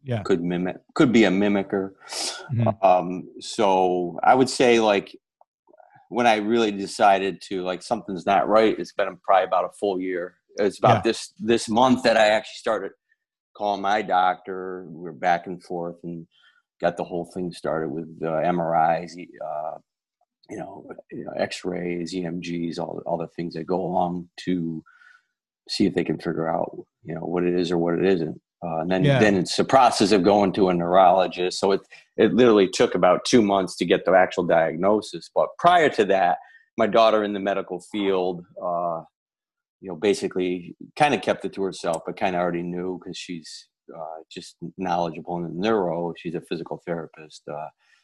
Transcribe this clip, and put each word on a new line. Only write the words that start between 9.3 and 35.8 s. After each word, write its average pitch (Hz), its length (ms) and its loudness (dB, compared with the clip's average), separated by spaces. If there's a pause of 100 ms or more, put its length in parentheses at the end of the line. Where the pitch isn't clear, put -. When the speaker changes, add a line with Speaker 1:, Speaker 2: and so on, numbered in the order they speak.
Speaker 2:
about 90 200 0
a 87 40 -6
full 98 300 -4
year. 90 360 -6 (220)
It's 98 200 -2
about 104 200 4
Speaker 1:
Yeah. 92 40 -2
Speaker 2:
this, 107 380 -4
this 110 280 0
month 123 360 2
that 113 140 4
I 110 100 6
actually 107 300 0
started 101 340 -4 (640)
calling 101 240 -2
my 104 220 0
doctor. 92 880 -2
We're 82 220 -14
back 87 360 -2
and 87 160 -10
forth 87 400 -8
and 85 240 -12 (520)
got 87 180 0
the 87 60 -4
whole 85 220 -6
thing 90 260 -8
started 80 380 -4
with, 80 320 -10
uh, 80 140 -4
M 87 240 0
R 82 420 0
Is, 85 160 -14 (260)
uh, 78 340 -10 (760)
you 440 60 -12
know, - 300 -14 (240)
you - 140 -12
know, - 100 -12
X-rays, 87 800 -6
E 92 120 -4
M 85 160 -6
Gs, 85 360 -6
all, 82 300 -8
all 85 100 -2
the 82 120 -6
things 85 260 -10
that 80 80 -8
go 87 180 -2
along 87 480 -4 (120)
to 82 420 -4 (840)
see - 200 0
if 85 80 -2
they 87 80 0
can 78 160 -4
figure 82 280 -4
out, - 380 -4 (180)
you 80 120 -10
know, 82 60 -10
what 85 220 -4
it 87 120 0
is 90 160 -2
or 87 80 0
what 85 160 0
it 85 100 2
isn't. 85 340 0 (220)
Uh, 82 160 -6
and 80 120 -4
then, 92 140 0
Speaker 1:
Yeah. 139 160 4
Speaker 2:
then 107 160 4
it's 90 220 -2
the 95 80 2
process 117 480 4
of 98 100 4
going 98 300 4
to 95 160 4
a 90 40 2
neurologist. 90 840 4
So 98 140 2
it, 95 80 0 (340)
it 101 180 4
literally 107 360 6
took - 260 0
about 90 300 4
two 123 160 6
months 98 340 2
to - 100 -4
get 90 200 2
the - 80 2
actual 92 320 4
diagnosis. 85 880 0
But 78 140 2 (100)
prior 175 300 4